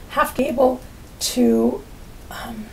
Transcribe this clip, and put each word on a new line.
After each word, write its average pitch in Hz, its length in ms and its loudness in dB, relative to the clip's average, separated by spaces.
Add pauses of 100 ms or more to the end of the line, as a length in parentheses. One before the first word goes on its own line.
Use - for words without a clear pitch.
(100)
have 285 240 0
to 247 80 2
be 294 60 2
able 254 320 4 (400)
to, - 600 4 (480)
um, 226 420 -10